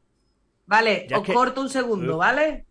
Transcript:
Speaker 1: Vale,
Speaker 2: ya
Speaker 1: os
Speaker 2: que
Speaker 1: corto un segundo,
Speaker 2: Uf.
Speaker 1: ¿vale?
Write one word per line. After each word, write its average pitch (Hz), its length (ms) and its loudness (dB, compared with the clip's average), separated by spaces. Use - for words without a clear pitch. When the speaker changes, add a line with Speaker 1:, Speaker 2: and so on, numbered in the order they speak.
Speaker 1:
Vale, 208 420 2
Speaker 2:
ya 131 100 -2
Speaker 1:
os 202 60 -6
Speaker 2:
que 185 80 -2
Speaker 1:
corto 254 280 2
un 269 80 -4
segundo, 220 440 -2
Speaker 2:
Uf. 160 60 -4
Speaker 1:
¿vale? 285 520 0